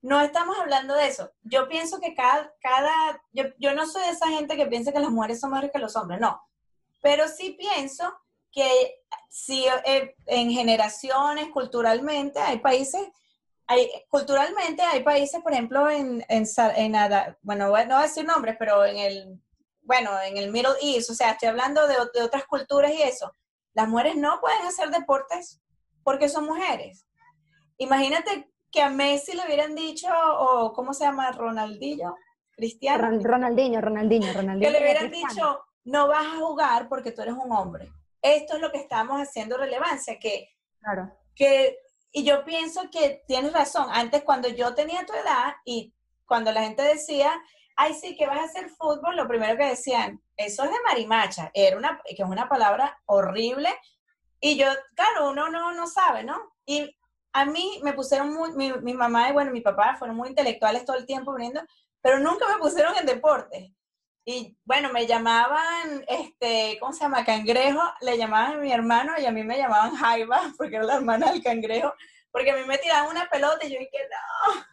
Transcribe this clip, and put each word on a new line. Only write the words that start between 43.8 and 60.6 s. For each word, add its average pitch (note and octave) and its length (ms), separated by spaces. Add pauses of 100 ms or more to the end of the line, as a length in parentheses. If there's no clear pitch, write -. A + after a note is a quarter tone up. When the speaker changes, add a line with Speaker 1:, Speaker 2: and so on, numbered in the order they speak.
Speaker 1:
Antes, A#3 340
cuando B3+ 240
yo A#3+ 260
tenía E4 320
tu G#4+ 80
edad C#4+ 400 (100)
y A#3 300 (320)
cuando A3+ 260
la A3 100
gente A3 200
decía, D4+ 500 (420)
"Ay, D4+ 200
sí, - 240
que D4+ 80
vas C#4 140
a D#4+ 40
hacer F4+ 240
fútbol", D#4+ 480
lo C#4+ 120
primero A3+ 280
que C#4+ 80
decían, A#3+ 560 (160)
"Eso G#3 280
es D4+ 60
de G#4+ 140
marimacha". A3 720
Era G3 240
una, D4+ 260
que - 180
es F#3 60
una G#3+ 220
palabra A#3 560
horrible. A3 640 (720)
Y C#4+ 180
yo, C4+ 80 (280)
claro, F4 360
uno C#4+ 180
no, E4+ 240
no E4+ 140
sabe, D4+ 380
¿no? C#4+ 120 (300)
Y D4 280 (400)
a C#4 100
mí E4+ 400
me C#4+ 80
pusieron C#4 420
muy, E4 180
mi, C4+ 200
mi A#3+ 220
mamá A#3+ 340
y, C#4 40
bueno, C#4+ 200
mi A#3+ 80
papá G#3 360
fueron A3+ 200
muy B3 140
intelectuales A#3+ 540